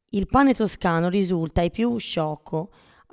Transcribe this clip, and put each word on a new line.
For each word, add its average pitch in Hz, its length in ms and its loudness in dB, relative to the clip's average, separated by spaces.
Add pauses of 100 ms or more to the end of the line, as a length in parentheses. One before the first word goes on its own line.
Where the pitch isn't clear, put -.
Il 196 180 -2
pane 269 260 4
toscano 175 540 0
risulta 180 540 0
ai 175 100 0
più 240 260 -2
sciocco. 160 720 -6 (420)